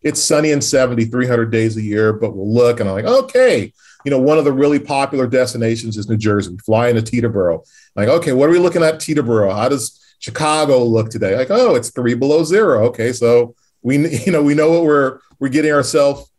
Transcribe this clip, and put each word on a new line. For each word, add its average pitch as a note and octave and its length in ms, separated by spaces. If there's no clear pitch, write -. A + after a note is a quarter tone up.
it's D3 200
sunny D3+ 300
and C#3 100
seventy, B2 440
three B2 200
hundred A#2 240
days A2 260
a G#2+ 60
year, G#2+ 300
but G#2 240
we'll G2 120
look A#2 300
and G#2 100
I'm F#2+ 60
like, G#2 100
"Okay." B3 680
You C#3 80
know, C3 80
one D3+ 180
of D3 60
the C#3 80
really C#3+ 260
popular C#3 480
destinations A2+ 720
is G#2 120
New A2 80
Jersey. G2+ 360
We F2+ 60
fly A2+ 300
into A2+ 140
Teterboro. A2 640
Like, G#2 120
"Okay, D#3 240
what C3+ 160
are E3+ 40
we F3 80
looking E3+ 240
at D#3 160
Teterboro? A#2 520
How G#2+ 160
does C3 320
Chicago D3 640
look A2 260
today?" A2+ 260
Like, C3 140
"Oh, A3 240
it's A#2+ 160
three A#2+ 240
below D3 300
zero." D#3 420
Okay, A#2+ 260
so A#2+ 440
we, C3 140
<laughs> D3+ 160
you F#3+ 60
know, D3+ 120
we D3 120
know D#3 160
what E3+ 140
we're, C#3+ 340
we're C3+ 80
getting D3+ 240
ourselves C#3+ 680